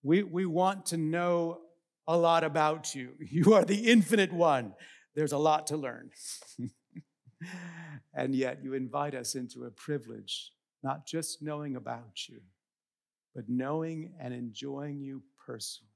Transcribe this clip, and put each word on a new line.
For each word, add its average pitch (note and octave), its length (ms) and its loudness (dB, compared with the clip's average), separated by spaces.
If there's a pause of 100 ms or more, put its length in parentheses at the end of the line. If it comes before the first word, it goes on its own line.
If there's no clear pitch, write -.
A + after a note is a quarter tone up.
We, E3+ 200 4
we F3+ 240 -2
want F#3 400 0
to E3+ 100 -2
know E3+ 600 0 (500)
a E3 80 4
lot E3 260 6
about D#3 520 0
you. B2+ 220 -10
<laughs> - 40 -20
You E3 320 6
are F#3+ 140 8
the G3+ 200 0
infinite G3+ 460 6
one. C#3+ 400 4 (420)
There's D3 180 0
a C#3+ 40 -2
lot D#3 300 4
to D3+ 100 -4
learn. B2 340 -8 (480)
<laughs> B2 120 -6 (1400)
And C3+ 200 -2
yet C3 300 0
you C3 80 -6
invite C3+ 420 -4
us B2 200 -6
into B2 300 -10
a A#2+ 60 -12
privilege, A#2 840 -8 (300)
not C#3 240 -6
just - 360 -6
knowing D3 340 -6
about A#2 540 -10
you, A#2 100 -20 (920)
but A2 120 -12
knowing D#3 720 -4
and B2+ 140 -8
enjoying C#3 720 -8
you C3+ 200 -10 (220)
personally - 520 -12